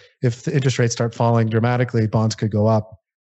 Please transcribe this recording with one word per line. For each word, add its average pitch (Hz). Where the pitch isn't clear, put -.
if 120
the 165
interest 135
rates 117
start 117
falling 117
dramatically, 117
bonds 110
could 107
go 107
up, 110